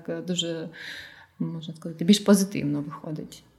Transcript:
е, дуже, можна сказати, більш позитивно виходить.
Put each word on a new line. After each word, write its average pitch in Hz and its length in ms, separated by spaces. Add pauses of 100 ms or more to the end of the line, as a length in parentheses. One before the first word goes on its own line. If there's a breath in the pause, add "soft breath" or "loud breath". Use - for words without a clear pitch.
е, 165 180
дуже, 170 420 (680 loud breath)
можна 165 360
сказати, 170 300
більш 202 140
позитивно 185 640
виходить. 156 640 (160)